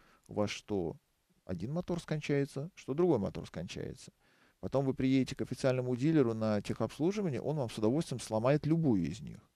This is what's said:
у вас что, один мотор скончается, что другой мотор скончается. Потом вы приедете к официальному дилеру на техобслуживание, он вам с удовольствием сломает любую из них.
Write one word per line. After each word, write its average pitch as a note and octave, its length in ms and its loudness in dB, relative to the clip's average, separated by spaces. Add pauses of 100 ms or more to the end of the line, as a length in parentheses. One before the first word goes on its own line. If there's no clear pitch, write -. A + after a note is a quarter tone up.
(280)
у - 80 -10
вас G2+ 140 2
что, F2+ 460 -2 (500)
один A#2 280 -6
мотор F3 260 -4
скончается, C#3+ 760 -2
что - 180 -6
другой E3 240 4
мотор F2+ 300 -4
скончается. - 640 -10 (500)
Потом B2+ 240 0
вы C3 80 0
приедете C3 420 2
к - 60 -6
официальному B2+ 540 0
дилеру C3+ 380 4
на A2 280 0
техобслуживание, D3+ 800 -2
он D3 160 -2
вам B2 120 -2
с - 80 -10
удовольствием B2 420 2
сломает A#2+ 460 2
любую D3 400 4
из C#2+ 140 -4
них. - 200 -14 (160)